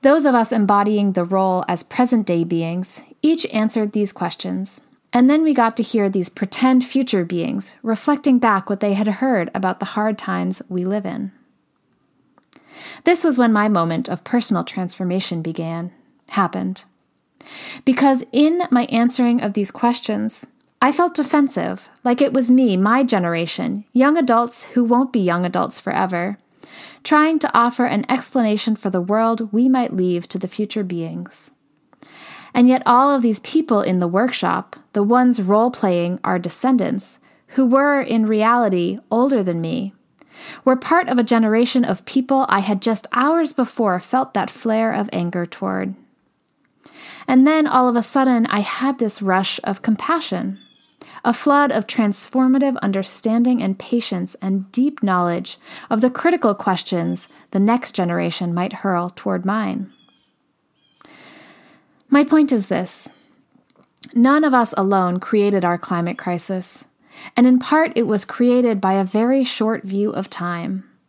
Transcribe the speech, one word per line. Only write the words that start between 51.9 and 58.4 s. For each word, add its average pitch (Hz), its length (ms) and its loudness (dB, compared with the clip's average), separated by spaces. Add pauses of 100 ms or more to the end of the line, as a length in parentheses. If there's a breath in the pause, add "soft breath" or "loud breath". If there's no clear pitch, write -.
understanding 220 840 0
and 190 160 -2
patience 185 600 -4
and 190 300 -4
deep 285 300 -2
knowledge 180 560 -2 (320 loud breath)
of 220 120 0
the 254 80 4
critical 247 440 0
questions 175 760 -4 (220 soft breath)
the 196 80 0
next 226 340 0
generation 175 600 -4